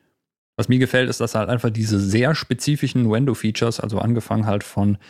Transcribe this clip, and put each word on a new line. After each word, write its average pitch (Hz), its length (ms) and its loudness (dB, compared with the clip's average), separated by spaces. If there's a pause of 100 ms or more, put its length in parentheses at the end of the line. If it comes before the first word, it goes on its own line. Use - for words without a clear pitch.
(560)
was 117 120 0
mir 127 100 4
gefällt, 127 300 2
ist, - 120 -4
dass 117 140 -2
halt 107 140 0
einfach 120 220 0
diese 110 280 0
sehr 113 360 2
spezifischen 135 680 -2
Nuendo-Features, 113 800 0
also 107 180 -4
angefangen 110 480 -2
halt 104 160 0
von, 101 360 0 (120)